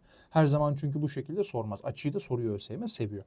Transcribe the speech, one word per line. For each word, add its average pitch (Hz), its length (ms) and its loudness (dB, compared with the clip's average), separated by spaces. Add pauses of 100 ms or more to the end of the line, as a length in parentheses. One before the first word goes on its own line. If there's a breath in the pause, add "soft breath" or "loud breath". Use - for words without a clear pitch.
(300 soft breath)
Her 156 160 8
zaman 147 280 4
çünkü 147 280 0
bu 151 60 2
şekilde 156 360 -2
sormaz. 107 400 -4
Açıyı 139 300 -2
da 147 60 -2
soruyor 117 340 -2
ÖSYM, 151 340 -6
seviyor. 104 380 -4